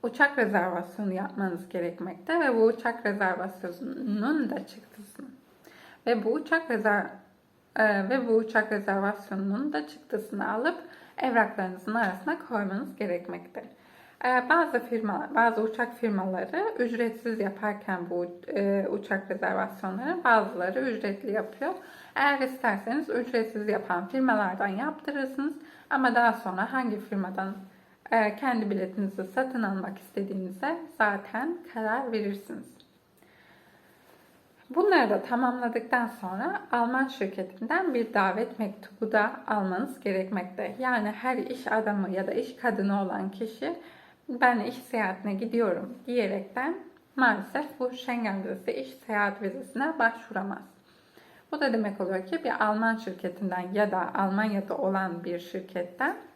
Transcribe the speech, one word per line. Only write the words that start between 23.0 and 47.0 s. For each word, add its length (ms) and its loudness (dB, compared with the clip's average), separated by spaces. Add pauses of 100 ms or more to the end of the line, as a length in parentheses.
ücretsiz 600 0
yapan 400 0
firmalardan 600 2
yaptırırsınız 840 -4 (360)
ama 240 4
daha 180 6
sonra 400 -2
hangi 280 0
firmadan, 540 -4 (560)
e, 260 4
kendi 340 0
biletinizi 540 -2
satın 380 0
almak 360 -2
istediğinize 800 -4 (220)
zaten 600 0 (160)
karar 380 -2
verirsiniz. 640 -4 (1900)
Bunları 400 6
da 120 2
tamamladıktan 840 0
sonra 560 -4 (100)
Alman 360 2
şirketinden 840 -2
bir 200 0
davet 440 2
mektubu 540 -4
da 200 4 (140)
almanız 540 0
gerekmekte. 800 -2
Yani 320 2
her 260 -2
iş 360 -4
adamı 380 2
ya 160 0
da 60 -2
iş 240 -4
kadını 460 2
olan 280 -2
kişi 460 -6 (520)
"Ben 320 4
iş 140 -4
seyahatine 600 -2
gidiyorum." 600 0 (120)
diyerekten 680 -2 (420)